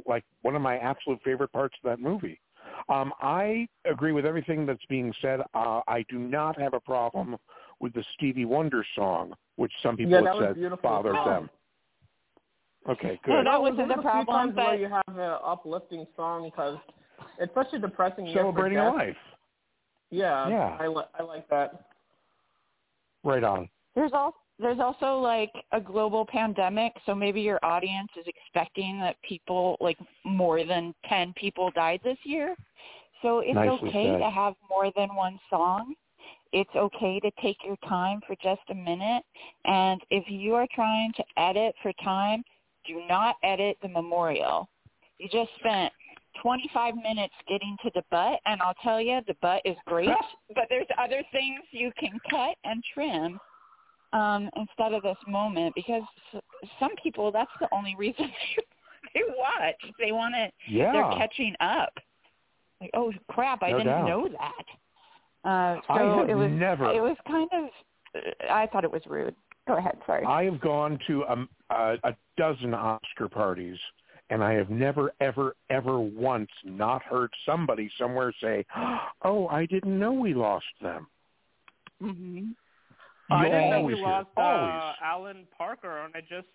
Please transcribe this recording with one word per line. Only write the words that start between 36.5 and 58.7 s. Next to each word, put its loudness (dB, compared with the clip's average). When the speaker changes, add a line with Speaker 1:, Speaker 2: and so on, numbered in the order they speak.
Speaker 3:
It's 2
okay 0
to 0
take -2
your -6
time 0
for -6
just 0
a -6
minute. -2
And 4
if 0
you -2
are 4
trying 2
to -4
edit 2
for -2
time, 0
do -8
not 2
edit 2
the -6
memorial. 0
You -12
just 0
spent 0
twenty-five 0
minutes -4
getting -4
to -2
the -2
butt, 2
and 0
I'll 2
tell 2
you, 0
the -2
butt 2
is -2
great, 2
Speaker 1:
<laughs> -2
Speaker 3:
but 2
there's 0
other -2
things -2
you -4
can -4
cut -2
and -6
trim, -4
um, 0
instead -2
of -2
this -2
moment, -2
because -4
s-, -12
some 0
people, 0
that's 0
the 0
only -4
reason -2
<laughs> -8